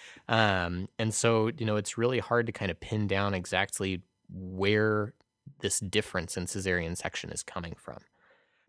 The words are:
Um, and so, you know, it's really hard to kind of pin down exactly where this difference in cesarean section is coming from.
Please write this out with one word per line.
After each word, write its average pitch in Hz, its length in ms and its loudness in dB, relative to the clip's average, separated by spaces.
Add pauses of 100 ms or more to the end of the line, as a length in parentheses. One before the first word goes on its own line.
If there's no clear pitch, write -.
(280)
Um, 95 720 2
and 110 160 0
so, 113 420 4
you 113 80 -4
know, 110 120 2
it's 104 200 -4
really 120 220 2
hard 120 260 2
to 117 80 -6
kind 98 180 -2
of - 100 -4
pin 107 260 0
down 98 260 2
exactly 95 680 0 (280)
where 104 840 2 (460)
this - 200 0
difference 98 560 -2
in 90 80 -2
cesarean 87 540 -2
section - 320 -6
is - 120 -8
coming - 360 -10
from. - 220 -16 (680)